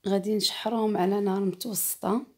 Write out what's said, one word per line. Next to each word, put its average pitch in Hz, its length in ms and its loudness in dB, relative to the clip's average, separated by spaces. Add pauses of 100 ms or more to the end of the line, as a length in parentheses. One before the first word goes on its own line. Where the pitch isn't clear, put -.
غادي 202 280 2
نشحروهم 214 600 0
على 196 240 2
نار 196 200 0
متوسطه 202 840 -2 (120)